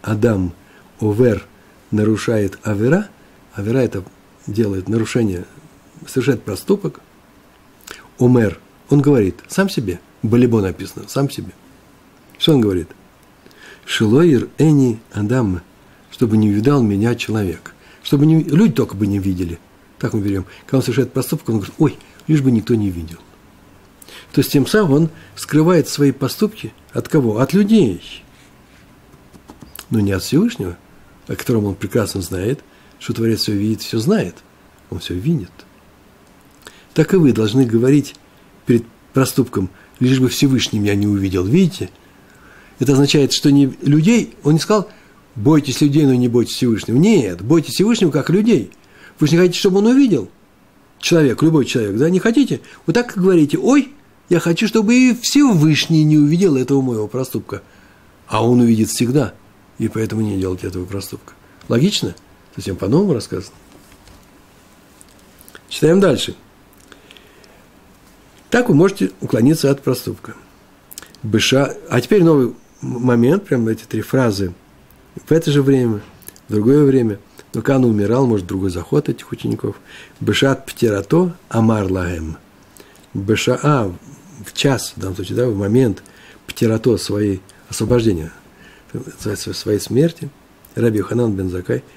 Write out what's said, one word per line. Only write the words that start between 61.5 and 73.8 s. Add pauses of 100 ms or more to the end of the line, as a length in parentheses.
Логично? (400)
Совсем
по-новому
рассказано. (2250)
Читаем
дальше. (2250)
Так
вы
можете (100)
уклониться
от
проступка. (880)
Быша, (140)
а
теперь
новый
м-, (260)
момент,
прям
эти